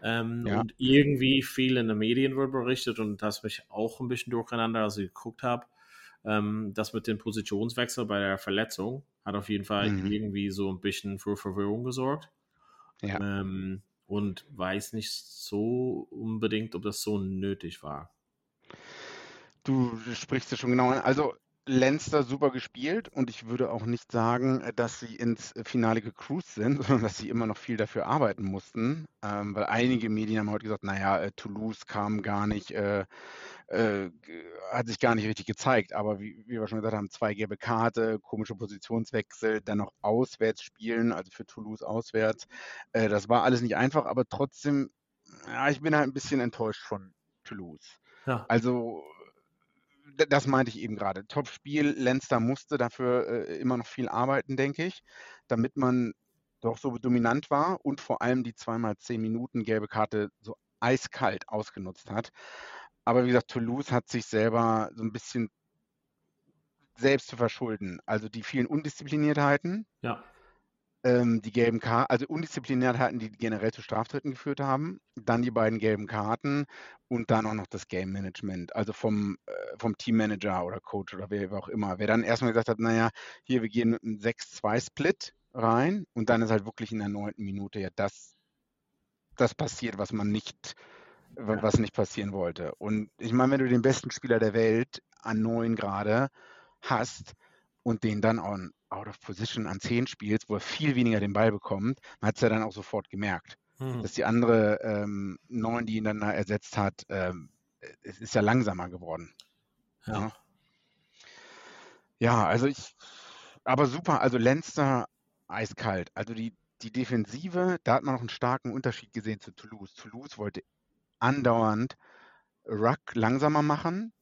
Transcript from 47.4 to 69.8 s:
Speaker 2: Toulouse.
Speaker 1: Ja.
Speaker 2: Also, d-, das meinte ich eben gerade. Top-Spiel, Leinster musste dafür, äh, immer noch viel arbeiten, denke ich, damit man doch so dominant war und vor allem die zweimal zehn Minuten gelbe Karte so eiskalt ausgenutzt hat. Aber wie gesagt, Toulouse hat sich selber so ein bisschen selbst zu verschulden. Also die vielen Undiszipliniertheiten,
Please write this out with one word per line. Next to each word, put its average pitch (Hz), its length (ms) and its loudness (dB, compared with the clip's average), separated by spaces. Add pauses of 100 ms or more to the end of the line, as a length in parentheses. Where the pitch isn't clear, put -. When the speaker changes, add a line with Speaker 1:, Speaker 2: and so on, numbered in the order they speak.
Speaker 2:
Toulouse. 87 560 -14 (240)
Speaker 1:
Ja. 123 240 -2
Speaker 2:
Also, 117 560 2 (1000)
d-, 147 200 2
das 139 200 4
meinte 131 240 4
ich 107 100 -10
eben 107 160 -4
gerade. 98 320 -4
Top-Spiel, 143 680 0
Leinster 127 440 2
musste 131 360 0
dafür, 123 520 0
äh, 107 300 -4
immer 127 180 0
noch 117 100 -6
viel - 220 -6
arbeiten, 131 480 0
denke 143 280 0
ich, - 180 -8 (440)
damit 117 300 0
man 127 360 2 (480)
doch 113 180 -2
so 120 200 -4
dominant 123 520 2
war 160 340 0
und 143 160 -2
vor - 200 -2
allem 127 220 2
die 117 120 -6
zweimal 113 420 -2
zehn 117 240 -6
Minuten 113 420 -2
gelbe 107 240 0
Karte 107 440 0 (100)
so 110 160 -14 (240)
eiskalt - 680 0
ausgenutzt 101 600 -8
hat. 107 200 -4 (760)
Aber 120 180 6
wie 123 60 4
gesagt, 123 200 6
Toulouse 123 440 -2
hat 123 160 0
sich 117 180 -4
selber 110 680 2
so 113 100 -8
ein 107 80 -2
bisschen 110 380 -4 (1500)
selbst 135 320 4
zu 123 80 -10
verschulden. 107 680 -2
Also 107 240 -2
die 113 140 -10
vielen 123 240 0
Undiszipliniertheiten, 151 1200 0 (160)